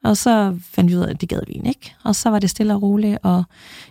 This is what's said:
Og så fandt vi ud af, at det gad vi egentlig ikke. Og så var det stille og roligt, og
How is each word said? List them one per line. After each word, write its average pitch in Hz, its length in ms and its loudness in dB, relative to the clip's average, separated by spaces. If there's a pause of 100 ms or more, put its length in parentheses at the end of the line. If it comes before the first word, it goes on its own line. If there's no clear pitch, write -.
Og 214 140 2
så 208 400 2 (160)
fandt 175 180 4
vi 180 60 2
ud 175 40 0
af, - 80 -2
at - 120 -8
det 180 80 -4
gad - 180 -4
vi - 60 -12
egentlig - 160 -4
ikke. - 340 -8
Og 214 120 0
så - 140 0
var 214 100 2
det 196 100 2
stille 214 240 0
og 202 80 -2
roligt, 208 420 0
og 180 200 2 (460)